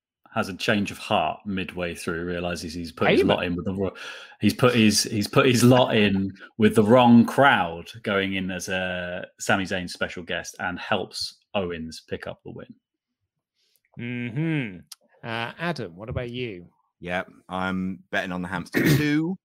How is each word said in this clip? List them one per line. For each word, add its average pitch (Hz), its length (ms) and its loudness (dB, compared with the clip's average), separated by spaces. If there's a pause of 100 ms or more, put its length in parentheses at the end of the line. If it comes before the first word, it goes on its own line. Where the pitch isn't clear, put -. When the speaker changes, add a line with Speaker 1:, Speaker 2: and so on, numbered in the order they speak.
(320)
Speaker 1:
has 107 160 -2
a 98 60 -8
change 101 380 0
of - 80 -12
heart 85 440 -2
midway 90 520 -6
through, 85 280 -6
realizes 87 480 -4
he's 85 200 -10
put - 180 0
his 240 120 4
Speaker 2:
Amen. 101 140 2
Speaker 1:
lot 87 100 -4
in 87 100 -2
with 85 100 -6
the 95 80 -4
Ro-, 95 220 -4 (440)
he's 104 140 2
put 123 220 4
his, 107 300 4
he's 104 220 -4
put 135 200 4
his 123 160 4
lot 123 340 6
in 98 340 2 (280)
with 107 160 6
the 110 80 6
wrong 120 420 8
crowd 95 600 2 (160)
going 98 320 0
in 92 160 -4
as 90 180 -8
a 90 560 -6 (140)
Sami 101 240 0
Zayn 90 260 -6
special - 320 -8
guest 87 380 -10
and 90 200 -6
helps - 540 -4 (220)
Owens 85 520 -6
pick - 200 -10
up 90 160 -14
the 90 80 -16
win. - 160 -16 (1300)
Speaker 2:
Mm-hmm. 120 800 -4 (500)
Uh, 117 320 -4
Adam, 139 360 -6
what 107 140 -16
about 127 200 -6
you? 113 380 -8 (340)
Speaker 3:
Yep, 87 280 -4 (180)
I'm 92 520 -4 (120)
betting 95 200 -4
on 90 100 -4
the 87 60 -6
hamster 90 340 -4
<clears throat> 147 160 4
too. 151 480 0